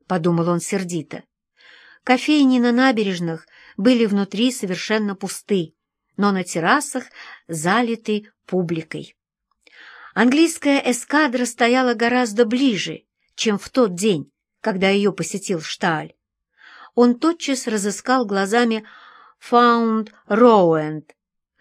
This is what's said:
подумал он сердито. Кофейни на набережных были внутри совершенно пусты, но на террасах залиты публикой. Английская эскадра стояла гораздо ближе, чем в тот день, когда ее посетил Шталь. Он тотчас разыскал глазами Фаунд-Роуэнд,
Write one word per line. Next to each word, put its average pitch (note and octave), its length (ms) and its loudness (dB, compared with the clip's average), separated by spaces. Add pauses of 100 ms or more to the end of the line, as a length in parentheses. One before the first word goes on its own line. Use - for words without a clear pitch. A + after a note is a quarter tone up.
подумал E3+ 420 0
он F3 120 0
сердито. F3 640 -8 (800)
Кофейни C4 540 2
на A#3+ 140 2
набережных G3 760 0 (300)
были A#3 300 2
внутри G3+ 460 -2
совершенно G3+ 600 -4
пусты, F#3 600 -6 (420)
но G3+ 160 0
на F#3 120 -2
террасах B3 600 -2 (420)
залиты G#3 840 -2 (160)
публикой. D#3+ 720 -6 (960)
Английская C#4 720 2
эскадра B3 600 0
стояла B3 500 0
гораздо A#3 500 0
ближе, G#3+ 600 -2 (300)
чем G#3 240 -2
в - 100 -16
тот A3 260 2
день, F3 380 -2 (280)
когда F#3+ 280 0
ее G3+ 240 2
посетил F#3 480 -6
Шталь. D#3 540 -6 (800)
Он A#3+ 240 2
тотчас D4+ 480 -4
разыскал A3 600 -2
глазами G#3+ 580 -2 (540)
Фаунд-Роуэнд, A3 1800 2 (460)